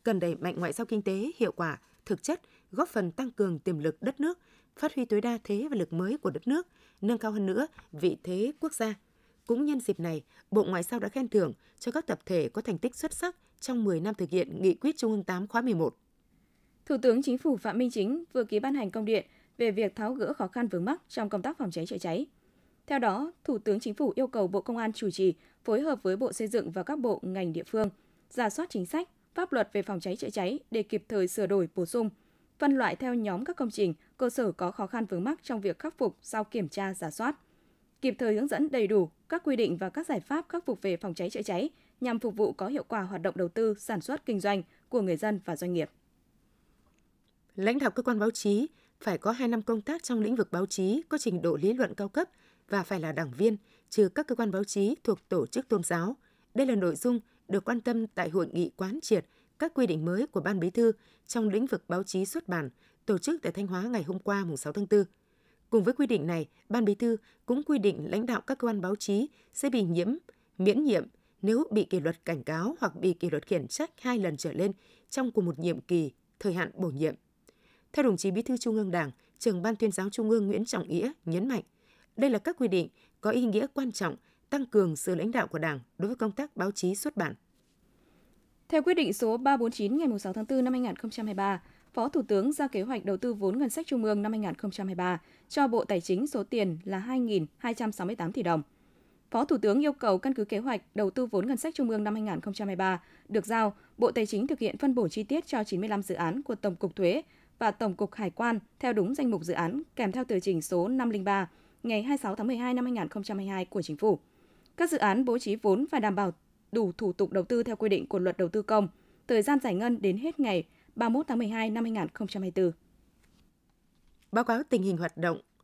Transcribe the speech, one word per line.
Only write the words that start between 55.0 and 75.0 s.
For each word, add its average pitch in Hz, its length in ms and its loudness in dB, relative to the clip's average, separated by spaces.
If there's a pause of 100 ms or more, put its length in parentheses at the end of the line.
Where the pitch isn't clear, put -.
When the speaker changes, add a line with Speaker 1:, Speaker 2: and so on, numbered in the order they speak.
Speaker 1:
thuộc - 260 0
tổ 156 180 0
chức - 220 -4
tôn 170 140 2
giáo. 175 320 -2 (380)
Đây 262 140 2
là 247 80 2
nội 175 200 2
dung 247 240 0 (280)
được 196 180 0
quan 233 160 0
tâm 226 260 0
tại 170 220 -4
hội 190 220 2
nghị 170 260 -2
quán 196 240 -4
triệt 190 240 2 (340)
các 330 140 -2
quy 247 140 4
định 160 180 0
mới 190 220 0
của 175 140 -4
Ban 190 180 0
Bí 170 100 2
thư 226 220 4 (360)
trong 220 220 0
lĩnh 214 160 2
vực 220 220 -2
báo 180 160 -2
chí 190 220 -2
xuất 330 220 -6
bản, 160 220 -4 (360)
tổ 202 120 2
chức 320 240 -2
tại 165 100 -4
Thanh 196 160 -4
Hóa 180 160 -4
ngày 226 200 -2
hôm 185 160 -4
qua, 202 260 -2
mùng 156 120 -4
sáu 151 160 -6
tháng 202 140 -4
tư. 202 180 6 (640)
Cùng 220 140 6
với 240 100 4
quy 277 140 2
định 175 200 2
này, 165 200 -2 (220)
Ban 226 160 2
Bí 202 100 4
thư 233 220 2 (280)
cũng 269 180 0
quy 294 160 2
định 185 320 0
lãnh 220 140 0
đạo 240 160 -2
các 262 160 -4
cơ 240 100 -2
quan 208 140 0
báo 185 140 0
chí 208 320 0 (260)
sẽ 277 160 -2
bị 233 140 2
nhiễm, 175 320 2 (420)
miễn 202 260 4
nhiệm 220 240 2 (340)
nếu 226 300 4
bị 208 120 4
kỷ 175 160 -2
luật 160 260 -4
cảnh 151 180 -4
cáo 175 360 -2
hoặc 147 160 -2
bị 180 180 2
kỷ 175 160 -4
luật 151 180 -2
khiển 151 200 -2
trách - 240 -4 (100)
hai 247 180 0
lần 165 180 -2
trở 151 160 -6
lên 196 180 0 (380)